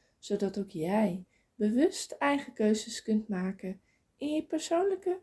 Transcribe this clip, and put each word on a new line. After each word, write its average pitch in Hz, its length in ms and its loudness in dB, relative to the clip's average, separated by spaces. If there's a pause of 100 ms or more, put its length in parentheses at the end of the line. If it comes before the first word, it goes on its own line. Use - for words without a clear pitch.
(180)
zodat 202 400 -2
ook 196 120 -4
jij 185 540 0 (300)
bewust 240 580 2
eigen 285 400 0
keuzes 214 500 0
kunt 220 260 0
maken 190 520 -4 (360)
in 294 180 -4
je 311 100 0
persoonlijke 370 800 0